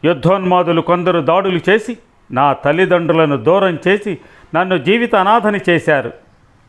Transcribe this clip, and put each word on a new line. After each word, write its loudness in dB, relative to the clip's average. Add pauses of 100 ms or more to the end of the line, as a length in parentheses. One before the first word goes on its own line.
యుద్ధోన్మాదులు 0
కొందరు 0
దాడులు 0 (100)
చేసి, -2 (340)
నా 2
తల్లిదండ్రులను 0
దూరం 0
చేసి, -2 (380)
నన్ను 0
జీవిత 0
అనాథని 0 (100)
చేశారు. 0 (580)